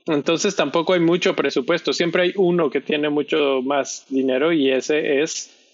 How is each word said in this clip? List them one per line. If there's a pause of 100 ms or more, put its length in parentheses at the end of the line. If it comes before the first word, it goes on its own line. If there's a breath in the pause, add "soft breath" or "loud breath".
Entonces
tampoco
hay
mucho
presupuesto.
Siempre
hay
uno
que
tiene
mucho
más
dinero
y
ese
es, (180)